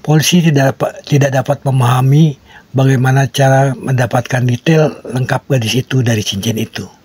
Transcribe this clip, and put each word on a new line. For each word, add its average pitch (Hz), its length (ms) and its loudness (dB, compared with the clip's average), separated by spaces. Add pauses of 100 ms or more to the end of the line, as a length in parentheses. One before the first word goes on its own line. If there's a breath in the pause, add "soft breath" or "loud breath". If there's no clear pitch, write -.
Polisi 156 400 2
tidak 139 320 2
dapat, - 200 -6 (120)
tidak 139 320 2
dapat 135 220 -2 (100)
memahami 131 720 2 (320 loud breath)
bagaimana 131 560 2
cara 135 480 0
mendapatkan 127 720 -2
detail 151 400 2 (240)
lengkap 127 320 -4
gadis 120 400 -2
itu 131 160 -2
dari 110 240 -2
cincin 107 320 -6
itu. 107 320 -8 (160)